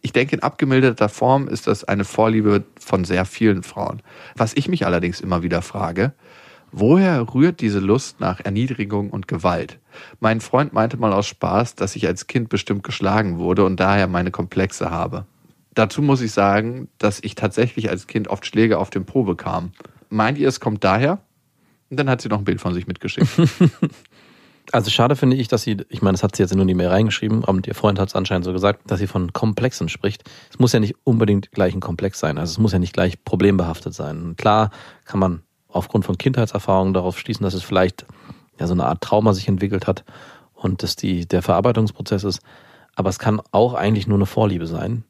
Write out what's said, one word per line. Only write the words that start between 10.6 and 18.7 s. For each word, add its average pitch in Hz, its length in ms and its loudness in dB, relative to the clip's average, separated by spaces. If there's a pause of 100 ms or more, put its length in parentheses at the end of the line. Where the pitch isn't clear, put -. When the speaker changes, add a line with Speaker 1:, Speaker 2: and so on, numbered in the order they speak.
Speaker 1:
meinte 113 240 0
mal 110 160 0
aus 101 140 0
Spaß, 98 480 -2
dass - 200 -6
ich - 120 -4
als 85 200 -4
Kind 117 220 -4
bestimmt 101 360 -4
geschlagen 98 520 -2
wurde 90 300 2
und 92 140 0
daher 98 260 4
meine 90 240 0
Komplexe 90 600 -4
habe. 85 360 -6 (480)
Dazu 113 280 0
muss 139 200 2
ich 110 100 -4
sagen, 107 560 0 (100)
dass 104 240 -2
ich - 140 -8
tatsächlich 110 520 -2
als - 200 -6
Kind 107 180 -4
oft - 180 -8
Schläge 107 340 2